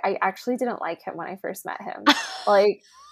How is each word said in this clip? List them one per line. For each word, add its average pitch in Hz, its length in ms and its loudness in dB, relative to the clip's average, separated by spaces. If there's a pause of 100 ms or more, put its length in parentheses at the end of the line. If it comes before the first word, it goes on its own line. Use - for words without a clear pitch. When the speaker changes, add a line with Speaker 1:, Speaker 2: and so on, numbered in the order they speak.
Speaker 1:
I 196 180 0
actually 190 360 -2
didn't 240 240 -4
like 165 200 -8
him 185 160 -10
when 170 100 -10
I 190 80 -10
first - 300 -10
met - 160 -8
him. 208 240 -12
Speaker 2:
<laughs> 294 100 8 (320)
Speaker 1:
Like, 208 340 6 (300)